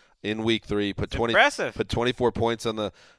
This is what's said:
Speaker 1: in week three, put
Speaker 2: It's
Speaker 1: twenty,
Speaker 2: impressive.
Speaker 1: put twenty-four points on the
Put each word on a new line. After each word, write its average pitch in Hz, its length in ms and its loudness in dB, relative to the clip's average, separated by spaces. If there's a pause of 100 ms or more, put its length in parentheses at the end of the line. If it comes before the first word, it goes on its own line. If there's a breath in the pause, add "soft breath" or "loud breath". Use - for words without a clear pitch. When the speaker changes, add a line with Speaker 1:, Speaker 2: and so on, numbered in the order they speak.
(220 soft breath)
Speaker 1:
in 110 220 -4
week 113 200 0
three, 104 300 -2
put 104 140 -4
Speaker 2:
It's - 80 -8
Speaker 1:
twenty, 117 160 0
Speaker 2:
impressive. 202 420 2
Speaker 1:
put 107 140 -4
twenty-four 123 420 0
points 113 360 -2
on 110 100 -2
the 104 160 -4 (260 soft breath)